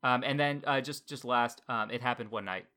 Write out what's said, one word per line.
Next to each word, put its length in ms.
Um, 220
and 160
then, 260
uh, 160
just, 260
just 160
last, 460
um, 220
It 100
Happened 300
One 140
Night. 200